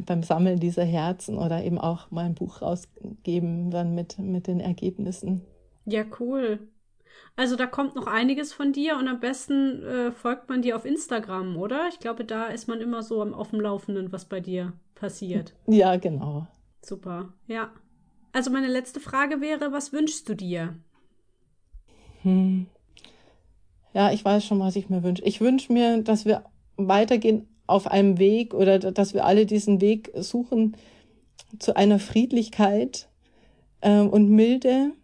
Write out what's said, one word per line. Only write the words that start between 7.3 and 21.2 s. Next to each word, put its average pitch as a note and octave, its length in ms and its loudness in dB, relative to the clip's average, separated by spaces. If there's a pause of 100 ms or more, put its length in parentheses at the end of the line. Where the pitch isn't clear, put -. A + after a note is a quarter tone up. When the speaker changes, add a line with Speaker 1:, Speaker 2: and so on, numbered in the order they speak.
Speaker 2:
Also B3+ 220 -2
da B3+ 100 -2
kommt C4+ 300 -6
noch C4 100 -8
einiges C4 460 0
von C#4 200 -2
dir C#4+ 260 -2
und C4 100 -2
am B3 120 -6
besten, C4+ 640 -2
äh, B3 300 -4
folgt B3 360 -6
man B3+ 140 -2
dir A#3 140 -2
auf A#3 80 -10
Instagram, G#3 720 -6
oder? A#3+ 320 -4
Ich F4 100 -10
glaube, A#3 260 -8
da A3+ 220 -6
ist A#3 220 -10
man A3+ 120 -6
immer A#3 220 -6
so A3 180 -4
am, G#3+ 140 -6
auf G#3+ 160 -10
dem G#3+ 100 -4
Laufenden, G3 520 -4
was F#3 140 -12
bei F#3 140 -8
dir F3+ 320 -6 (220)
passiert. F#3 600 -8 (120)
Speaker 1:
Ja, F#3+ 300 6
genau. D3 500 -4 (380)
Speaker 2:
Super, F#3 480 -12 (140)
ja. A3 240 -8 (640)
Also C4 180 -2
meine C4+ 180 0
letzte B3+ 320 -4
Frage C#4+ 400 -2
wäre, D4 320 -4
was C#4+ 200 -8
wünschst D4+ 360 -4
du G#3+ 60 -4
dir? F3 420 -8 (1500)